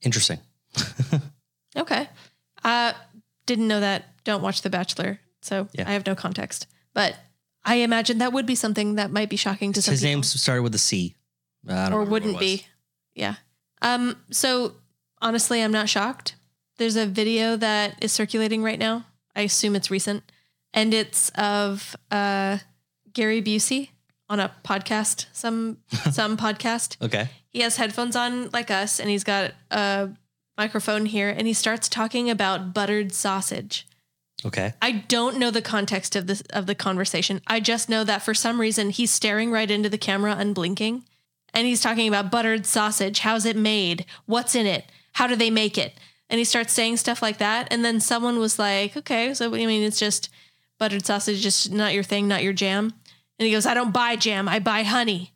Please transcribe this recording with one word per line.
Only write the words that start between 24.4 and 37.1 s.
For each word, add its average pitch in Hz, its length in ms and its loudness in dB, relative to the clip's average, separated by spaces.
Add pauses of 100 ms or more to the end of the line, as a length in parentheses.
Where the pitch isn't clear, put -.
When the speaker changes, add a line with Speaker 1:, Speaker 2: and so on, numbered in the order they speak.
Speaker 2:
podcast, 214 680 -2
some, 226 500 -4
Speaker 1:
<laughs> - 280 -2
Speaker 2:
some 214 260 0
podcast. 226 640 -2
Speaker 1:
Okay. 113 280 0 (200)
Speaker 2:
He 240 120 -4
has 233 160 2
headphones 240 380 -2
on 247 360 -2
like 233 200 -4
us, 202 280 0
and 208 100 -2
he's 202 140 0
got 196 300 0 (160)
a 202 400 0 (480)
microphone 214 480 0
here, 208 240 0
and 214 180 -2
he 226 60 2
starts 220 360 0
talking 240 400 -2
about 190 440 -2
buttered 208 400 0
sausage. - 760 -4 (580)
Speaker 1:
Okay. 98 360 -2
Speaker 2:
I 240 100 2
don't 240 460 0
know 240 140 2
the 220 100 0
context 202 540 -2
of 190 120 0
this, 196 140 -2 (100)
of 202 140 -2
the 202 100 -2
conversation. 185 720 -2